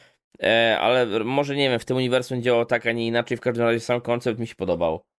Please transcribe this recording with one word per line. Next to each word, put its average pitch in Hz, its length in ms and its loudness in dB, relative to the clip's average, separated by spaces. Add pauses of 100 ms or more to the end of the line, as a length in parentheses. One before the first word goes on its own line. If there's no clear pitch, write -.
(420)
e, 113 380 2
ale 120 220 4
r-, 110 220 0
może, 139 320 -2
nie 139 140 2
wiem, 117 80 2
w - 60 -14
tym 131 120 0
uniwersum 127 460 0
działał 120 240 2
tak, 117 200 -2
a 117 60 0
nie 117 140 -2
inaczej. 120 300 -2
W - 40 -6
każdym 117 240 -2
razie 117 160 2
sam 123 200 -2
koncept 120 400 -2
mi 113 60 -6
się - 80 -12
podobał. 85 480 -2 (160)